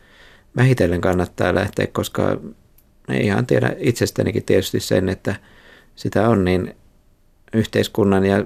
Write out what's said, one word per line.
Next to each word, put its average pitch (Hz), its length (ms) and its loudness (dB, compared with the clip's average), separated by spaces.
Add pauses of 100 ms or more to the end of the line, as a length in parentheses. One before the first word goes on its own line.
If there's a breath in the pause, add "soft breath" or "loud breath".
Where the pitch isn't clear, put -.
(560 soft breath)
vähitellen 110 460 2
kannattaa 90 540 0
lähteä, 98 320 0
koska 98 500 -2 (720)
ei 127 160 0
ihan 107 200 0
tiedä 123 320 0
itsestänikin 104 640 -2
tietysti 101 360 0
sen, 98 300 0
että 101 260 -6 (600 soft breath)
sitä 104 340 0
on 101 160 2
niin 92 300 -2 (800)
yhteiskunnan 101 720 0
ja 98 200 4